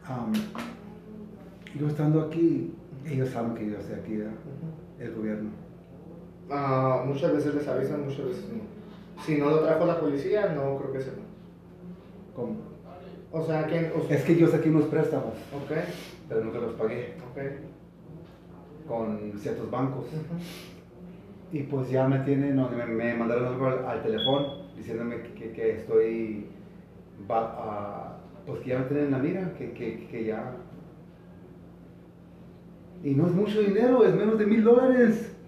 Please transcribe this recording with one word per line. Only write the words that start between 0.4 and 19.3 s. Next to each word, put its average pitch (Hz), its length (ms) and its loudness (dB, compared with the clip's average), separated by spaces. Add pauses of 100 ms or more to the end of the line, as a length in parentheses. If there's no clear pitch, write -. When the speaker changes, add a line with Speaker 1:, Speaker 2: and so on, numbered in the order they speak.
Speaker 1:
yo 147 80 0
estando 156 340 4
aquí, 165 520 2 (320)
ellos 131 240 0
saben 117 260 -2
que 107 140 -4
yo 104 80 -6
estoy 104 220 -8
aquí, 110 180 -6
¿verdad? 107 160 -6
Speaker 2:
Ujú. - 720 -12
Speaker 1:
El 113 120 -8
gobierno. 107 340 -4 (1000)
Speaker 2:
Ah, 131 560 2
muchas 147 280 2
veces 143 220 2
les 143 120 0
avisan, 143 380 0
muchas 139 200 -4
veces - 240 -4
no. - 120 -8 (600)
Si 151 140 2
no 143 120 4
lo 156 120 6
trajo 160 240 6
la 165 140 4
policía, 170 560 2
no 139 220 0
creo 135 160 -4
que 131 80 -4
sepan. - 240 -8 (1080)
Speaker 1:
¿Cómo? 110 200 -4 (760)
Speaker 2:
O 160 100 -2
sea, 156 260 0
que, 165 280 0
o 143 160 0
Speaker 1:
Es 143 120 4
que 170 120 6
yo 165 120 8
saqué 160 220 4
unos 156 160 6
préstamos, 131 480 0 (200)
Speaker 2:
Ok. 147 240 -4 (500)
Speaker 1:
pero 110 160 0
nunca 113 160 -4
los 113 140 -4
pagué. - 400 -4 (180)
Speaker 2:
Ok. 143 80 -10 (1500)
Speaker 1:
Con 107 500 -4